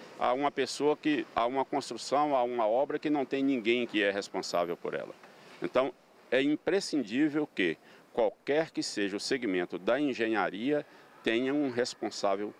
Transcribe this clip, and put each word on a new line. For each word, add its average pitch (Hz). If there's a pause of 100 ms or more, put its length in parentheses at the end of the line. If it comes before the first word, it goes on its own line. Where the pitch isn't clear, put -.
(200)
a 120
uma 143
pessoa 143
que, 151
a 117
uma 135
construção, 139
a 123
uma 120
obra 143
que 156
não 143
tem 139
ninguém 120
que 104
é 101
responsável 87
por 78
ela? 55 (460)
Então, 131 (380)
é 131
imprescindível 147
que 85 (340)
qualquer 139
que 156
seja 101
o -
segmento 92
da 113
engenharia 113 (380)
tenha 123
um 143
responsável 104